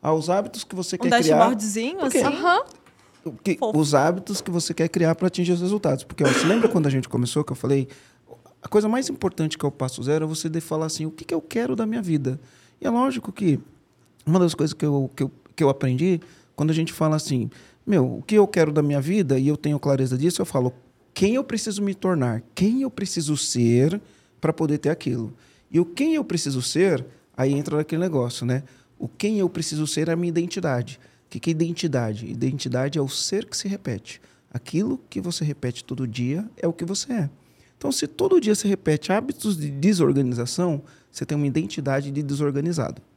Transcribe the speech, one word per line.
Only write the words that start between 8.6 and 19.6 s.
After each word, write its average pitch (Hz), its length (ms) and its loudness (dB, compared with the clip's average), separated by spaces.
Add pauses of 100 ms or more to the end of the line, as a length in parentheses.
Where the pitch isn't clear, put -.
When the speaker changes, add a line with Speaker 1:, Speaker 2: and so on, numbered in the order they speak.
Speaker 1:
a - 40 -16
coisa 208 220 4
mais 262 200 0
importante 170 480 -2
que - 80 -4
é - 20 2
o 139 40 0
passo 127 320 -6
zero 156 220 0
é - 20 -4
você 156 220 -6
de 160 120 -2
falar 160 260 -4
assim, 156 180 -6
"O 156 60 -6
que - 140 -16
que - 80 -6
eu - 80 0
quero 247 340 -4
da 220 120 -2
minha 226 140 -4
vida?" 147 380 0 (400)
E - 60 -8
é - 40 0
lógico 247 420 0
que 175 280 2 (680)
uma 175 140 4
das 175 160 4
coisas 156 180 0
que - 120 -4
eu, 139 300 0
que - 80 -2
eu, 139 80 -4 (240)
que - 80 0
eu 139 60 6
aprendi, 139 500 2 (360)
quando 151 140 0
a 160 40 2
gente 160 200 -2
fala 156 220 2
assim, 131 340 -2 (360)
"Meu, 135 320 2
o - 60 -10
que 214 120 0
eu 202 120 8
quero 165 240 2
da 151 120 2
minha 143 180 2
vida?" 151 380 2
E 135 80 2
eu 147 100 2
tenho 147 220 0